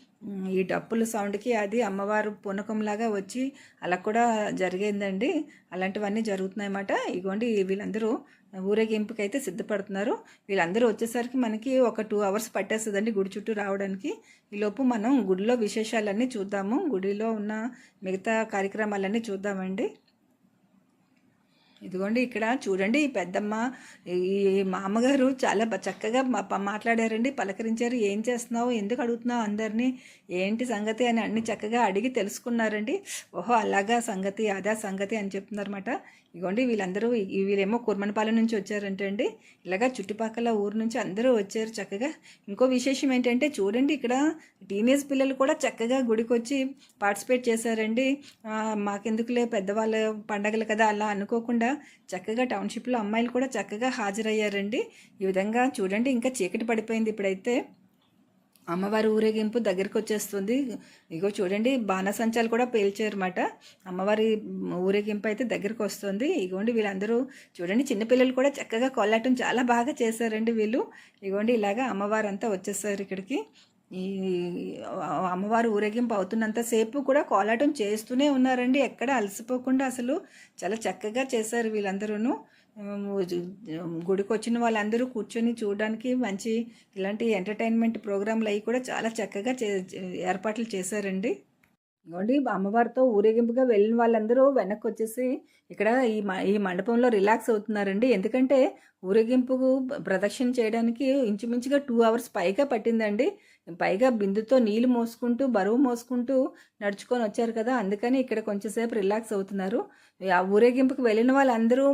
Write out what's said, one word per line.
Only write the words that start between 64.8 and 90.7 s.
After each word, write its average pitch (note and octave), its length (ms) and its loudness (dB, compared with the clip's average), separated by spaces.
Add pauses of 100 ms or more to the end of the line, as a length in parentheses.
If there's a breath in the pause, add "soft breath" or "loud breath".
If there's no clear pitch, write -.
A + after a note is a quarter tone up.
అయితే G#3+ 160 -2
దగ్గరికి G#3+ 380 -4
వస్తుంది. G3+ 460 -4 (120)
ఇగోండి, F#3+ 320 -2
వీళ్ళందరూ G#3+ 460 0 (360 loud breath)
చూడండి, F#3+ 300 0
చిన్నపిల్లలు B3+ 500 2
కూడా B3+ 160 2
చక్కగా B3+ 380 -2
కోలాటం A3+ 460 2
చాలా A#3+ 300 0
బాగా A#3+ 320 2
చేశారండి A3+ 560 -2
వీళ్ళు. A3 300 0 (420 loud breath)
ఇగోండి, G3+ 300 0
ఇలాగా G#3+ 320 0
అమ్మవారంతా G#3 640 -2
వచ్చేసారు G3+ 520 -4
ఇక్కడికి. G3 380 -6 (520 soft breath)
ఈ F#3 120 -8 (1200)
అమ్మవారు G#3 420 0
ఊరేగింపు G#3+ 440 0
అవుతున్నంతసేపు A3+ 840 0
కూడా C#4 220 2
కోలాటం A3+ 500 2
చేస్తూనే A3 580 0
ఉన్నారండి. B3+ 500 4
ఎక్కడ B3 320 0
అలసిపోకుండా B3+ 720 0
అసలు B3+ 300 -2 (420 loud breath)
చాలా F#3+ 240 -4
చక్కగా G#3+ 460 -2
చేశారు A3+ 420 -2
వీళ్ళందరూను. G#3+ 640 -2 (420 soft breath)
ఉమ్, G3+ 320 -8 (960)
గుడికి G3 280 0
వచ్చిన A#3 280 0
వాళ్ళందరూ A3+ 460 0
కూర్చొని A#3 480 -2
చూడడానికి A3 600 -2
మంచి A3 380 -2 (400 loud breath)
ఇలాంటి G#3 380 -4
ఎంటర్టైన్మెంట్ A3+ 680 0
ప్రోగ్రాంలు G#3+ 500 -2
అవి G#3 120 0
కూడా A#3+ 200 -2
చాలా A3+ 320 -4
చక్కగా G#3 400 -4
చే-, G3+ 320 -2 (380)
ఏర్పాట్లు G#3+ 460 -2
చేశారండి. G3 600 -2 (760)